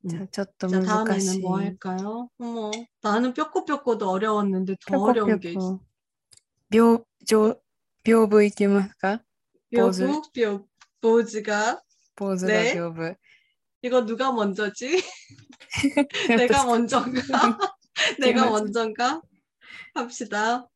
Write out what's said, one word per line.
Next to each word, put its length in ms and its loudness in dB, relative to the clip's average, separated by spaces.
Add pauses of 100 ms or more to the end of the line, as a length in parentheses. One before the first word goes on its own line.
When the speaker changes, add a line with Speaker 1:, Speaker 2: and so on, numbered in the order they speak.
Speaker 1:
음. 60 -8
Speaker 2:
자, 220 -8
ちょっと 360 -8
Speaker 1:
자, 140 2
다음에는 600 0
뭐 180 -2
Speaker 2:
難 20 -
し 20 -2
い. 60 -2
Speaker 1:
할까요? 600 -8 (100)
어머, 320 -8 (300)
나는 320 0
뼈꼬뼈꼬도 760 -4
어려웠는데 640 -2 (100)
더 120 -2
Speaker 2:
뼈꼬뼈꼬. 140 2
Speaker 1:
어려운 280 2
게 140 -8
있-, 40 -6 (1160)
Speaker 2:
묘-, 300 6 (200)
조-, 360 2 (440)
묘부いけますか? 1160 2 (500)
Speaker 1:
묘부? 200 4
Speaker 2:
보즈. 120 -2 (420)
Speaker 1:
묘-, 200 -4 (340)
보즈가. 840 0 (360)
Speaker 2:
보즈가 340 -2
Speaker 1:
네. 240 2
Speaker 2:
묘부. 380 -6 (680)
Speaker 1:
이거 240 0
누가 260 -2
먼저지? 680 -2 (680)
<laughs> 0 -
Speaker 2:
<laughs> 680 0
Speaker 1:
내가 280 4
먼저인가? 460 0
<laughs> 680 0 (400)
내가 260 4
Speaker 2:
기분- 60 2
Speaker 1:
먼저인가? 680 -2 (720)
합시다. 840 -4